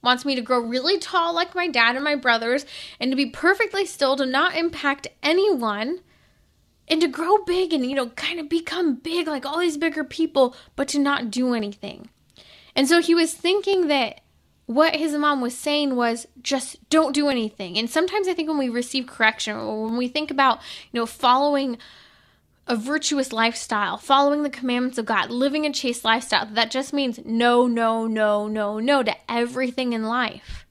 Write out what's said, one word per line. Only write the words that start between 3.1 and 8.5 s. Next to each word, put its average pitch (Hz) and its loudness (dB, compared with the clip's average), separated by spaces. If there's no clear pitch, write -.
to 262 -2
be 269 0
perfectly 392 0
still, 277 0
to 269 0
not 277 0
impact 302 -4
anyone." 294 0
And 320 2
to 330 2
grow 330 2
big 359 0
and, 262 0
you 262 -4
know, 254 -2
kind - -6
of 294 -10
become 330 0